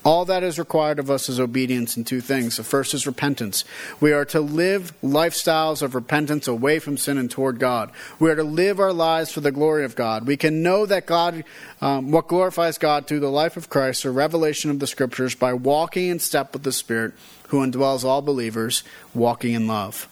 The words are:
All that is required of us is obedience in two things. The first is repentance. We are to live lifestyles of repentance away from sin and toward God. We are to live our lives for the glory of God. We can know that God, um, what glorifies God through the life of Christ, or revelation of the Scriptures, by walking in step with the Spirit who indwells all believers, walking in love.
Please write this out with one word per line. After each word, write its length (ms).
All 240
that 180
is 140
required 400
of 140
us 160
is 140
obedience 560
in 80
two 160
things. 340
The 80
first 300
is 120
repentance. 600
We 140
are 120
to 140
live 540
lifestyles 760
of 120
repentance 540
away 320
from 160
sin 220
and 120
toward 300
God. 320
We 120
are 80
to 60
live 360
our 140
lives 400
for 80
the 100
glory 320
of 140
God. 280
We 120
can 260
know 220
that 200
God, 380
um, 300
what 180
glorifies 480
God 300
through 120
the 100
life 280
of 120
Christ, 360
or 80
revelation 580
of 80
the 80
Scriptures, 480
by 180
walking 540
in 120
step 340
with 100
the 80
Spirit 420
who 80
indwells 480
all 160
believers, 600
walking 380
in 160
love. 440